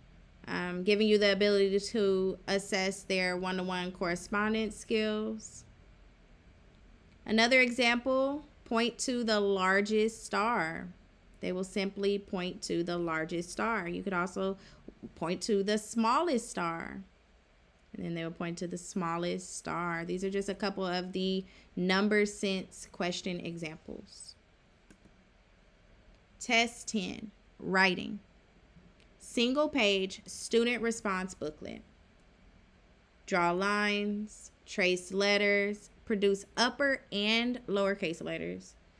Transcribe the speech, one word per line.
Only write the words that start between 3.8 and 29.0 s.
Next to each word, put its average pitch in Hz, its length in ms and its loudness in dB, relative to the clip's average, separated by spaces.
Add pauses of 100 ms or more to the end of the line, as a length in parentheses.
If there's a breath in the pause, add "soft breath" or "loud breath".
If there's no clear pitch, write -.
correspondence 208 840 -2
skills. 220 880 -4 (1600)
Another 233 340 6
example, 254 840 2 (180)
"Point 233 340 0
to 247 240 -2
the 220 180 4
largest 202 840 2
star." 185 680 -2 (480)
They 185 120 -2
will 185 120 -2
simply 196 540 -2
point 185 440 -6
to 170 200 -2
the 175 160 -2
largest 170 520 -2
star. 214 380 -2
You 175 140 -6
could 196 100 -4
also 190 460 -2 (560 loud breath)
point 180 280 -4
to 202 200 2
the 208 160 2
smallest 233 720 0
star. 170 540 -4 (880)
And 190 100 -8
then 170 100 -4
they 165 100 -6
will 165 80 -6
point 170 260 -6
to 180 80 -6
the 175 100 -6
smallest 175 800 -4
star. 165 480 -4
These 180 180 -4
are 190 80 -2
just 196 200 -2
a 190 40 -2
couple 196 300 -4
of 180 280 -2
the 190 320 0 (300 loud breath)
number 202 520 4
sense 190 640 -4
question 175 480 -4
examples. - 920 -12 (2000)
Test 233 500 0
ten, 208 420 -4 (280)
writing. 190 600 2 (1000)